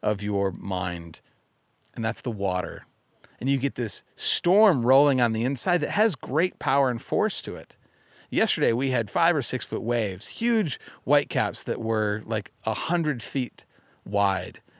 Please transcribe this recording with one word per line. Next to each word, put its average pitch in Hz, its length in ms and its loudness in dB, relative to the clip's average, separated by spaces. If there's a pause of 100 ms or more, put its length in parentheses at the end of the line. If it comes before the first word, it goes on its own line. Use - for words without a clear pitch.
of 104 200 0
your 101 300 0
mind. 87 680 -6 (760)
And 113 100 -4
that's - 160 -4
the 123 100 -4
water. 92 540 -4 (560)
And 131 80 0
you 139 80 2
get 117 180 -2
this - 280 -6 (120)
storm 180 720 4
rolling 135 340 6
on 117 140 4
the 110 100 0
inside 147 360 0
that 143 120 -2
has 202 240 2
great 160 440 -2
power 135 300 2
and 117 120 -4
force 196 400 -2
to 90 140 -8
it. - 200 -14 (540)
Yesterday, 147 420 2
we 131 200 0
had 117 180 0
five 170 260 2
or 139 60 0
six - 240 -6
foot 110 160 -4
waves, 107 460 -2
huge 220 520 0 (240)
whitecaps 120 600 0
that 117 180 -4
were, 107 440 0
like, 110 260 -4 (140)
a 110 80 0
hundred 151 500 -2
feet - 420 -6 (400)
wide. 98 560 0 (180)